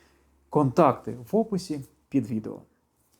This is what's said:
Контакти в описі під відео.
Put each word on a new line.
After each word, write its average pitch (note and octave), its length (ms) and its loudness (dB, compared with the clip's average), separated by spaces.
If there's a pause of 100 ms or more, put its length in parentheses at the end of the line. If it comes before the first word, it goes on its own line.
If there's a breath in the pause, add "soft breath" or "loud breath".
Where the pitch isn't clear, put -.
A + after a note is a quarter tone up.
(500 soft breath)
Контакти C3+ 680 2 (140)
в - 40 -2
описі F#3 500 -4 (240)
під B2 180 -2
відео. G#2 340 -8 (580)